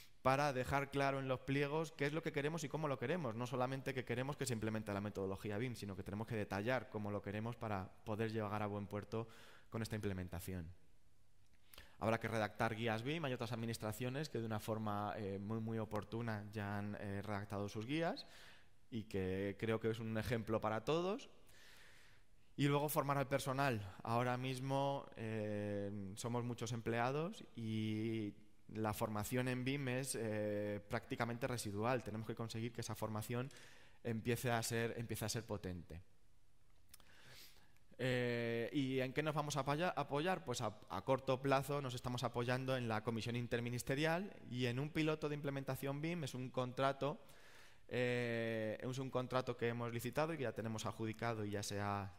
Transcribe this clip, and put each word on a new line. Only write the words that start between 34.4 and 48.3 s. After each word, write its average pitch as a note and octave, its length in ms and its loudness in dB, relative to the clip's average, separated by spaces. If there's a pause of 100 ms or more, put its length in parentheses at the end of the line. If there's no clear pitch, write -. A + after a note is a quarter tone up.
a A#2 140 4
ser, A#2 340 2
empiece A2+ 280 -2
a G#2 40 0
ser A2+ 160 -2
potente. F2+ 560 -4 (2000)
Eh, A#2+ 720 2
¿y C3 260 4
en B2+ 140 0
qué D3 80 2
nos D#3 140 2
vamos D3 220 0
a - 20 4
apoya-, D3 360 2
apoyar? D3+ 480 2
Pues B2 180 0
a, G#2+ 140 0 (140)
a F#2 140 -2
corto C3 360 4
plazo C#3 420 4
nos B2+ 120 -2
estamos B2 300 -2
apoyando B2+ 520 2
en B2 120 0
la A2 160 2
Comisión A#2 320 0
Interministerial B2 960 2 (160)
y B2 160 2
en A#2+ 140 2
un D3+ 100 0
piloto D#3 400 4
de D3 60 2
implementación C#3 640 -2
bim. E3 220 0
Es B2+ 100 -4
un B2+ 160 -4
contrato, C3+ 680 2 (720)
eh, A#2 920 2